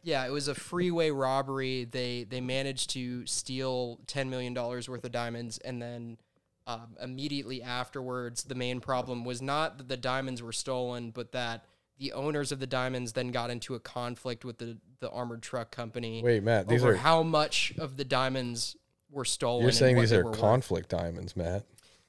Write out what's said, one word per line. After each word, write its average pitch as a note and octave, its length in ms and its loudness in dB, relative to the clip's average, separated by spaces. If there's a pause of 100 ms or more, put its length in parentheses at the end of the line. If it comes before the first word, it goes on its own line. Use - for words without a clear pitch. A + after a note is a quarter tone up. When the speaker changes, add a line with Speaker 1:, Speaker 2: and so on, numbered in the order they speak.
Speaker 1:
Yeah, C#3 240 0
it - 20 -6
was C#3+ 180 -2
a C#3+ 60 -2
freeway E3+ 560 0
robbery. C3+ 760 0
They, B2 440 -4
they B2+ 100 -4
managed C3 520 -2
to B2 340 -6
steal B2+ 800 -4
ten C3+ 240 -2
million B2+ 240 -4
dollars B2 340 -4
worth B2 160 -8
of B2 80 -8
diamonds, A#2+ 460 -4
and B2 240 -8
then, A#2+ 380 -10 (480)
um, A#2 340 -10
immediately B2+ 640 -6
afterwards, B2 800 -4
the C3 100 -8
main B2 260 -2
problem B2 460 -2
was B2 160 -4
not D3 380 0
that B2+ 80 -14
the C3 100 -4
diamonds B2+ 460 -2
were A#2 100 -10
stolen, B2 560 -4
but A#2 220 -10
that A#2 340 -6 (320)
the - 140 -6
owners C#3+ 400 -2
of C#3 80 -4
the C3 80 -4
diamonds B2+ 460 -2
then B2+ 180 -2
got A#2+ 180 -2
into A#2+ 240 -6
a A#2 60 -6
conflict B2 640 -8
with A#2+ 140 -10
the, D#3 200 -10 (220)
the B2 120 -6
armored A#2+ 300 -6
truck A#2 300 -6
company A2+ 500 -6
Speaker 2:
Wait, A#2 220 6
Matt, G#2+ 240 6
these A#2+ 160 6
Speaker 1:
over A#2+ 80 8
Speaker 2:
are F#2+ 60 6
Speaker 1:
how D#3+ 260 6
much D#3 540 2
of C3+ 180 -6
the C#3 80 -4
diamonds B2+ 720 0 (340)
were C#3 140 -6
stolen A#2+ 380 2
Speaker 2:
You're B2 80 8
Speaker 1:
and A#2+ 80 6
Speaker 2:
saying B2+ 180 10
Speaker 1:
what A#2 60 8
Speaker 2:
these A2 80 6
Speaker 1:
they A2+ 80 8
Speaker 2:
are G#2+ 80 6
Speaker 1:
were A2+ 60 -2
worth. G#2+ 100 -4
Speaker 2:
conflict G#2+ 480 4
diamonds, F2 480 -4
Matt. F2 260 -2 (460)